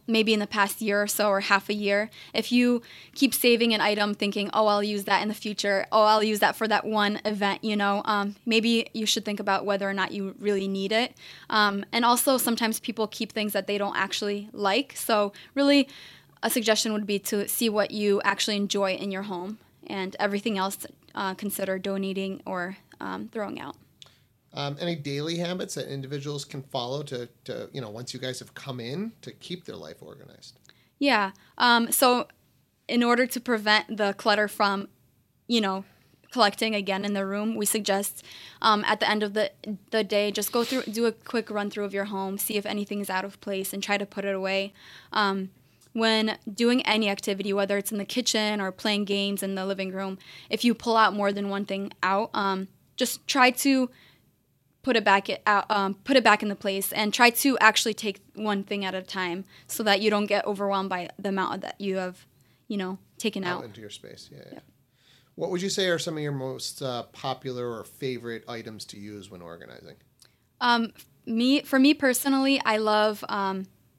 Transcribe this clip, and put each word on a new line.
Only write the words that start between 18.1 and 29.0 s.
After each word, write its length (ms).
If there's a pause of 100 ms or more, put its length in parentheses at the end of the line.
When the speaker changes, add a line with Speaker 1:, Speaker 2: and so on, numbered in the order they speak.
Speaker 1:
actually 340
enjoy 380
in 160
your 120
home 360 (280)
and 340
everything 380
else, 200 (360)
uh, 200
consider 440
donating 680
or, 300 (240)
um, 320
throwing 280
out. 160 (800)
Speaker 2:
Um, 220
any 160
daily 440
habits 360
that 180
individuals 520
can 180
follow 420
to, 240 (160)
to, 280
you 80
know, 100
once 240
you 60
guys 180
have 160
come 240
in, 340 (100)